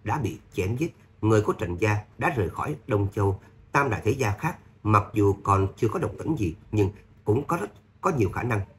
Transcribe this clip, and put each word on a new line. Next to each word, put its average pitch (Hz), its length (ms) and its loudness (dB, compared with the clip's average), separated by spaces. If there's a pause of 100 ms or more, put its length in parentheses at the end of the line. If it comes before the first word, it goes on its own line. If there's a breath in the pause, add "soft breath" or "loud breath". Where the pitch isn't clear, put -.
đã - 160 -2
bị - 200 -4 (140)
chém 98 240 -2
giết, 165 180 -4 (260 soft breath)
người 107 200 6
của 95 120 0
Trần 87 280 -4
gia 107 160 2 (200)
đã 143 120 0
rời 110 200 -2
khỏi - 260 -6 (120)
Đông 101 280 2
Châu. 98 240 0 (320 loud breath)
Tam 139 180 2
đại 87 140 -4
thế 107 80 2
gia 135 200 0
khác 156 260 -4 (260)
mặc 104 200 4 (100)
dù 101 300 4
còn 98 240 2 (100)
chưa 117 100 0
có 107 120 -2
động - 180 -4
tĩnh 110 180 -2
gì, 87 200 -4 (160)
nhưng 101 180 2 (340 loud breath)
cũng 120 240 0
có 170 100 -2
rất, 208 140 -6 (300)
có - 160 0
nhiều 98 120 2
khả - 140 -6
năng 117 180 -2 (180)